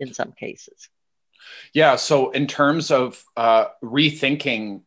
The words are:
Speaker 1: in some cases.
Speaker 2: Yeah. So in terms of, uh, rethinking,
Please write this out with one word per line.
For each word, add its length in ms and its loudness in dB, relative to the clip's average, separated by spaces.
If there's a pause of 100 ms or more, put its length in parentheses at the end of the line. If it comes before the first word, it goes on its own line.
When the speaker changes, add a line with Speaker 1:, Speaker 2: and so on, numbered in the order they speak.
Speaker 1:
in 120 -12
some 200 -10
cases. 560 -18 (840)
Speaker 2:
Yeah. 220 4
So 360 2
in 180 -2
terms 420 0
of, 320 -2 (140)
uh, 300 4 (160)
rethinking, 1040 -2